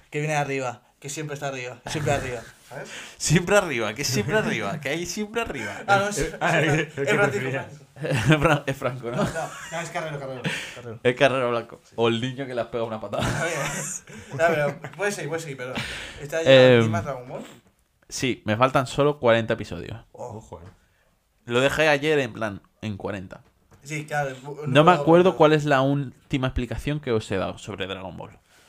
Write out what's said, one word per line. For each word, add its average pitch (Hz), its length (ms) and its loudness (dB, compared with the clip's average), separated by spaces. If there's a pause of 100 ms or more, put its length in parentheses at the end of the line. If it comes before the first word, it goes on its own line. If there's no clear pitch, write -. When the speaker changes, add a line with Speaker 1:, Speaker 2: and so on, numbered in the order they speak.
Speaker 1:
Que 147 120 -6
viene 151 160 -2
arriba, 135 460 -4 (160)
que 139 120 -14
siempre 147 240 -8
está 143 140 -6
arriba, 123 380 -10
siempre 147 260 -2
arriba, 127 280 -4 (280)
¿sabes? 127 200 -14 (300)
Speaker 2:
Siempre 180 380 4
arriba, 123 360 2
que 135 120 -6
siempre 202 340 0
arriba, 107 420 -2
que 131 80 -6
hay 165 160 -4
siempre 214 380 -4
arriba. 208 340 -8 (100)
Speaker 1:
Ah, 196 120 4
no, 202 100 0
es, 202 100 -4
Speaker 3:
Eh, 165 100 0
Speaker 1:
es - 120 -10
Speaker 3:
ah, 160 80 2
Speaker 1:
Fran-, 160 160 2
Speaker 3:
el, 160 60 2
el 156 100 2
Speaker 1:
es - 140 -4
Speaker 3:
que 139 100 -2
Speaker 1:
Francisco, 202 160 2
Speaker 3:
preferías. 135 460 0
Speaker 1:
Francisco. - 180 -18 (140)
Speaker 2:
<laughs> 147 420 2
Fran-, 151 260 4
es 135 100 -4
Franco, 123 340 -6
¿no? 123 60 -6
Speaker 1:
No, 202 80 0
no, - 560 -6
es 160 100 -8
Carrero, 156 300 -6
Carrero, 131 220 -10 (340)
Carrero. 120 260 -12
Speaker 2:
Es 123 140 2
Carrero 127 340 2
Blanco. 117 320 -4
Speaker 1:
Sí. - 140 -20
Speaker 2:
O 117 100 4
el 117 140 2
niño 127 260 -4
que 127 80 -10
le 120 60 -2
has 110 80 -4
pegado 117 180 -4
una 110 140 -6
patada. 117 240 -4 (180)
Speaker 1:
Oye, 170 120 -2 (760)
no, 143 60 -10 (120)
pero 147 320 0 (160)
puede 202 140 -2
seguir, 175 200 -8
puede 160 120 -4
seguir, 143 140 -12
pero 127 180 -10 (460)
¿está 156 240 -4
ya 135 80 6
Speaker 2:
Em, 127 360 10
Speaker 1:
más 110 160 -2
Dragon 127 240 -8
Ball? 165 140 -10 (680)
Speaker 2:
Sí, - 360 -2
me 107 120 0
faltan 131 300 2
solo 147 320 0
cuarenta 113 360 4
episodios. 104 440 -10 (140)
Speaker 1:
Ojo. 110 260 -14
Speaker 3:
Ojo, 92 220 -16
eh. 90 80 -20 (800)
Speaker 2:
Lo 120 140 2
dejé 131 280 4
ayer 147 320 4
en 120 120 -2
plan, 104 300 -6 (180)
en 107 160 -6
cuarenta. 95 460 -10 (400)
Speaker 1:
Sí, 147 220 -10
claro, 147 380 -4
bu-, 143 240 -10
Speaker 2:
No - 0 -
me - 20 -6
Speaker 1:
no 135 160 6
puedo 175 60 8 (120)
Speaker 2:
acuerdo 170 280 8
Speaker 1:
verlo. - 60 -2
Speaker 2:
cuál 156 180 8
es 151 100 2
la 143 160 4
última 135 680 -2
explicación 127 520 -4
que 131 120 -4
os 110 180 0
he 104 60 0
dado 90 220 -2
sobre 95 280 -10
Dragon 95 300 -10
Ball. - 220 -16 (300)